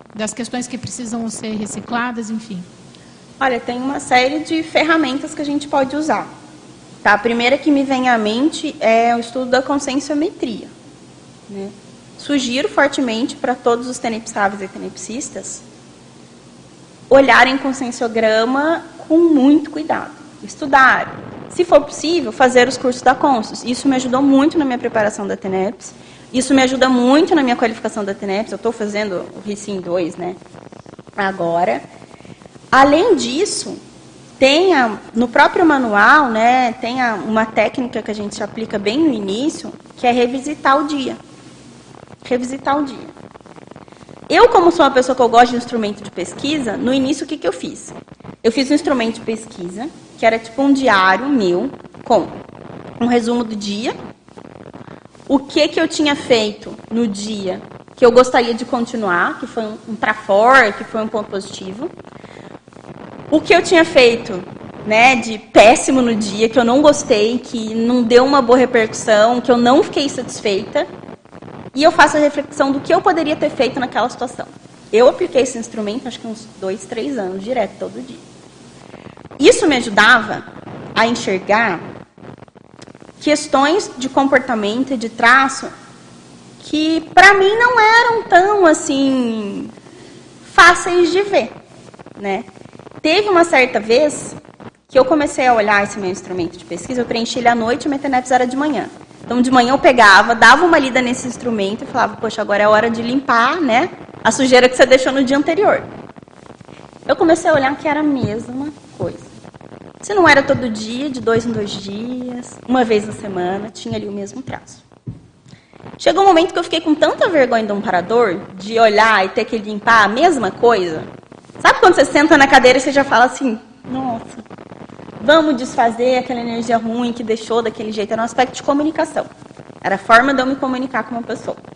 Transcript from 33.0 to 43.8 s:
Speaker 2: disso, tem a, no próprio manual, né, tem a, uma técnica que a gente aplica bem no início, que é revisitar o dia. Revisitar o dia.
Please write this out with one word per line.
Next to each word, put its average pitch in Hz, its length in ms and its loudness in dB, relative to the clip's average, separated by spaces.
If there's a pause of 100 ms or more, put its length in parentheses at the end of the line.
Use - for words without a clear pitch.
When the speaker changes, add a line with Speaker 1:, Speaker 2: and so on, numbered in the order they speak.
Speaker 2:
disso, 247 600 -4 (600)
tem 311 380 4
a, 233 240 0 (160)
no 240 120 0
próprio 302 380 2
manual, 254 640 4
né, 233 440 2
tem 254 280 -6
a, 240 140 -2
uma 214 300 -2
técnica 226 580 -2
que 220 80 -8
a 208 40 -8
gente 208 280 -10
aplica 220 340 -8
bem 208 220 -2
no 320 120 2
início, 214 600 -6 (240)
que - 80 -6
é 240 60 4
revisitar 269 640 0
o 311 80 -2
dia. 262 320 -6 (1040)
Revisitar 262 540 -4
o 302 60 -2
dia. 247 260 -10 (1200)